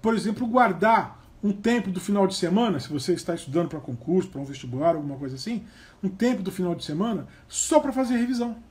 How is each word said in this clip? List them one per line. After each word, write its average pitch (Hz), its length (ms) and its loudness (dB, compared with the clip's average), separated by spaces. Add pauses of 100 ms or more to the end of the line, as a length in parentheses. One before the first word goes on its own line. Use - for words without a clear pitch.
por 226 140 2
exemplo, 214 320 -2
guardar 220 720 4 (220)
um 202 80 2
tempo 226 400 0
do 180 80 -4
final 202 260 2
de 190 100 0
semana, 185 440 2
se - 80 -8
você 151 260 -2
está 170 220 -2
estudando 165 320 -2
pra 151 120 -8
concurso, 156 500 0
pra 135 100 -10
um 143 60 -6
vestibular, 135 500 0
alguma 143 220 -6
coisa 135 180 -8
assim, 214 280 -6 (380)
um 196 60 -2
tempo 208 340 0
do 185 100 -4
final 175 240 -2
de - 100 -12
semana 175 420 -2 (200)
só - 320 2
pra 277 120 0
fazer 254 240 0
revisão. 240 400 -2 (160)